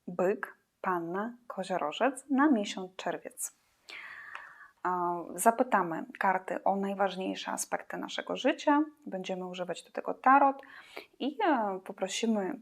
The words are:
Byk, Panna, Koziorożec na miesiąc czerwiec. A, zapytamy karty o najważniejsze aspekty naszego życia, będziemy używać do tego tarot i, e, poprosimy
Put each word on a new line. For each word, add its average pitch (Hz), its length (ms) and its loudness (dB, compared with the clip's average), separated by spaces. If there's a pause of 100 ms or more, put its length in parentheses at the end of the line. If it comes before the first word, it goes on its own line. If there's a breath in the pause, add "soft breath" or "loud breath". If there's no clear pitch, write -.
Byk, 185 480 0 (240)
Panna, 185 520 -2 (140)
Koziorożec 185 840 -2
na 277 200 6
miesiąc 208 460 0
czerwiec. - 600 -8 (1300 loud breath)
A, 175 340 0 (180)
zapytamy 202 680 2 (140)
karty - 460 0
o 196 120 4
najważniejsze 196 760 -2
aspekty - 440 -6
naszego - 400 -6
życia, 294 480 2 (220)
będziemy 185 400 -6
używać 180 380 -8
do - 60 -20
tego - 240 -4
tarot 277 480 6 (560 loud breath)
i, 277 260 -4
e, 214 400 2
poprosimy 202 760 -2